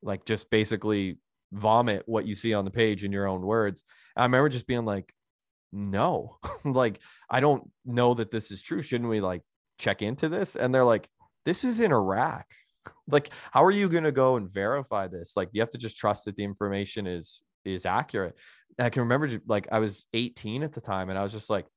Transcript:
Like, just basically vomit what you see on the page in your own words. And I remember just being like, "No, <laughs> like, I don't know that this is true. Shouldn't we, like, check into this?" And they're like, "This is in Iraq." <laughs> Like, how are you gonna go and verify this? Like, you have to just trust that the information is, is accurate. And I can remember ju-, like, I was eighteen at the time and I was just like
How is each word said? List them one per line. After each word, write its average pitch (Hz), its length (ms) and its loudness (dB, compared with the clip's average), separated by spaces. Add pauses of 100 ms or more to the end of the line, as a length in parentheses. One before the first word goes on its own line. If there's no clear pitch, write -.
Like, 98 220 -6
just - 260 -4
basically 104 680 0 (340)
vomit 110 540 2
what 110 200 -2
you 107 80 -4
see 110 200 -2
on 101 100 0
the 95 60 -6
page 107 340 0
in 98 80 -4
your 98 140 -2
own 95 160 -2
words. 104 420 0 (320)
And - 60 2
I 123 40 4
remember 127 240 4
just 123 160 -6
being 120 180 -2
like, 101 280 -6 (600)
"No, 101 680 -2
<laughs> - 220 -12
like, 127 360 0 (300)
I 127 100 2
don't 139 300 2 (140)
know 123 300 4
that 113 160 -4
this 110 200 -6
is 95 120 -12
true. 175 200 -6
Shouldn't 120 280 -2
we, 107 100 2
like, 92 220 -2 (360)
check - 240 -2
into 123 260 -2
this?" 175 280 -4
And 127 180 0
they're 131 100 6
like, 113 240 2 (360)
"This 175 200 -2
is 240 160 -2
in 208 120 4
Iraq." 104 540 0 (380)
<laughs> - 80 -20 (160)
Like, 147 220 2 (220)
how 139 120 8
are 185 60 8
you 202 180 2
gonna 160 240 2
go 131 240 4
and 101 140 -4
verify 104 580 -2
this? 85 280 -8
Like, 92 160 -2
you 107 100 0
have 117 80 0
to - 80 -10
just 113 180 -8
trust - 280 0
that 101 120 -8
the 104 80 -4
information 101 640 -4
is, 87 360 -8 (220)
is 95 220 -4
accurate. 95 500 -2 (420)
And 123 80 2
I 117 40 2
can 131 120 0
remember 127 260 2
ju-, 113 180 -4
like, 104 260 0
I 110 60 2
was 107 260 -2 (100)
eighteen 120 480 -4
at 151 100 -8
the - 80 -12
time 95 300 -4
and 95 80 -4
I 98 40 -2
was 101 100 -4
just 110 180 -10
like 98 160 -2 (100)